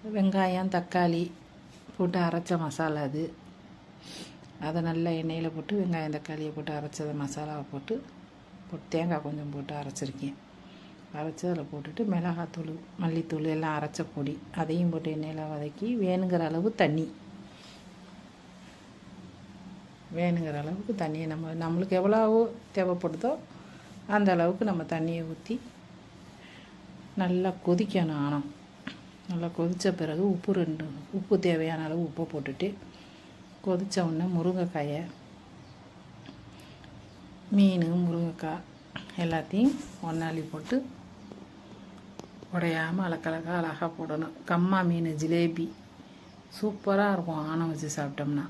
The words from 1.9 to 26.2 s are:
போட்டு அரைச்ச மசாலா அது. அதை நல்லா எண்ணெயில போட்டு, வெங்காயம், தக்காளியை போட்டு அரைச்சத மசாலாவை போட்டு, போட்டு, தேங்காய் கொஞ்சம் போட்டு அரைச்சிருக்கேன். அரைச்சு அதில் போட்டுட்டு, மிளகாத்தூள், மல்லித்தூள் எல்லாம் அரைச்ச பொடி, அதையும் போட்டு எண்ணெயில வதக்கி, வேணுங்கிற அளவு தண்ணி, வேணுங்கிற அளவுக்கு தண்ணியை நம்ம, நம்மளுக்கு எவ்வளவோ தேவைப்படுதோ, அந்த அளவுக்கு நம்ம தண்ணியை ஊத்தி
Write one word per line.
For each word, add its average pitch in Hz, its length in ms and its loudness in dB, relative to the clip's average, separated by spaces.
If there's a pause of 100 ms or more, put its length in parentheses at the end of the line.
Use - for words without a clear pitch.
போட்டு 180 220 2
அரைச்ச 170 380 2
மசாலா 156 440 0
அது. 147 200 -2 (1400)
அதை 156 200 0
நல்லா 165 300 2
எண்ணெயில 160 440 0
போட்டு, 156 260 -4
வெங்காயம், 160 340 0
தக்காளியை 156 400 -6
போட்டு 151 180 -4
அரைச்சத 151 420 -4
மசாலாவை 147 560 -4
போட்டு, 139 240 -4 (720)
போட்டு, - 200 -10
தேங்காய் 165 320 0
கொஞ்சம் 147 320 -6
போட்டு 143 220 -6
அரைச்சிருக்கேன். 139 600 -6 (800)
அரைச்சு 156 340 -4
அதில் 160 220 -2
போட்டுட்டு, 156 320 -6 (100)
மிளகாத்தூள், 170 600 -2 (280)
மல்லித்தூள் 160 540 0
எல்லாம் 156 220 0
அரைச்ச 151 280 -4 (100)
பொடி, 143 200 -2 (200)
அதையும் 170 340 2
போட்டு 160 260 -2
எண்ணெயில 156 360 -4
வதக்கி, 151 440 -4
வேணுங்கிற 180 540 4
அளவு 175 260 2
தண்ணி, 156 320 4 (3000)
வேணுங்கிற 170 420 2
அளவுக்கு 190 400 -2
தண்ணியை 160 280 -2
நம்ம, 160 300 -4
நம்மளுக்கு 175 460 2
எவ்வளவோ 220 420 6 (320)
தேவைப்படுதோ, 180 580 2 (760)
அந்த 202 240 6
அளவுக்கு 180 340 4
நம்ம 175 180 2
தண்ணியை 165 480 0
ஊத்தி 220 260 -6 (1600)